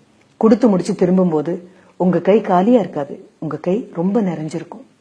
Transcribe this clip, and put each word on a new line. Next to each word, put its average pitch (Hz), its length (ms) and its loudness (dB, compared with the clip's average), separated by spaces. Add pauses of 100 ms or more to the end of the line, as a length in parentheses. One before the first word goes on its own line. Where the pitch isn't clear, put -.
(420)
கொடுத்து 220 260 4
முடிச்சு 190 280 0
திரும்பும்போது 180 580 0 (460)
உங்க 175 220 0
கை 190 200 4
காலியா 202 380 2
இருக்காது, 151 360 -6 (240)
உங்க 151 180 -8
கை 175 180 -2 (180)
ரொம்ப 196 280 -2
நிறைஞ்சிருக்கும். 156 640 -8 (160)